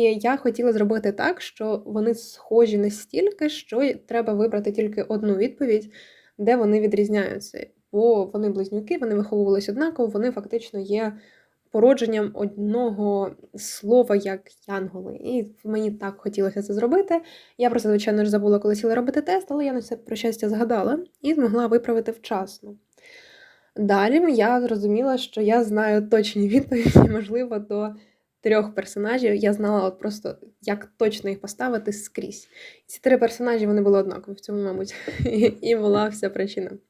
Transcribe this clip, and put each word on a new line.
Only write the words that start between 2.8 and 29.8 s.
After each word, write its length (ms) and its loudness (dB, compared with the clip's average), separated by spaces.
що 320 -6
й 120 2
треба 400 -4
вибрати 380 0
тільки 320 -4
одну 320 -2
відповідь, 580 0
де 180 2
вони 260 2
відрізняються. 880 -2
Бо 340 4
вони 240 -4
близнюки, 480 -4
вони 180 -2
виховувались 540 0
однаково, 400 -2
вони 220 -2
фактично 480 -8
є 380 -4
породженням 640 2
одного 1000 -2
слова, 600 2
як 260 -2
янголи. 560 -8
І 220 -4
мені 280 -2
так 260 -10
хотілося 440 -2
це 120 -6
зробити. 480 2
Я 120 2
просто, 200 0
звичайно 360 2
ж, 60 0
забула, 280 2
коли 160 0
сіла 200 0
робити 260 0
тест, 300 -2
але 140 -2
я 80 -2
на 80 -4
це, 140 -10
про 200 -10
щастя, 340 -4
згадала 500 0
і 120 0
змогла 340 2
виправити 440 0
вчасно. 640 -8
Далі 600 4
я 260 4
зрозуміла, 560 0
що 240 -6
я 220 4
знаю 460 0
точні 380 2
відповіді, 520 4
<laughs> 120 8
можливо, 480 -4
до 300 -4
трьох 340 2
персонажів. 600 0
Я 180 2
знала 340 2